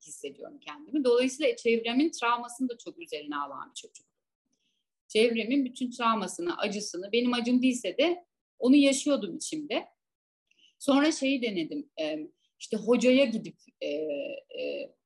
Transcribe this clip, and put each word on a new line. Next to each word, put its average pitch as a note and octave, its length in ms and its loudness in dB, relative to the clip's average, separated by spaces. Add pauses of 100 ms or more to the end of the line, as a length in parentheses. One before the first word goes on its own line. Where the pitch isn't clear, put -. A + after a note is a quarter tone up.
hissediyorum - 540 -16
kendimi. G3+ 440 -6
Dolayısıyla B3+ 520 2
çevremin A#3 540 2
travmasını A#3+ 580 -4
da A#3+ 100 -10
çok E3+ 240 -16
üzerine D3 340 -8
alan C#3 340 -8
bir - 40 -20
çocuk. - 320 -18 (1000)
Çevremin A3+ 560 2
bütün B3 260 -6
travmasını, G#3 680 -2
acısını, G3+ 540 -6
benim A#3+ 200 2
acım A#3+ 300 2
değilse A#3+ 360 0
de F4 260 0 (340)
onu B3+ 180 6
yaşıyordum C4+ 600 2
içimde. - 520 -6 (920)
Sonra C#4+ 340 4
şeyi C4+ 300 0
denedim, E3+ 480 -4 (100)
e, D#3 180 -4 (400)
işte - 180 -8
hocaya B3 480 6
gidip, A3 320 -4 (240)
e, D3+ 80 -6 (720)
e, - 340 -8 (120)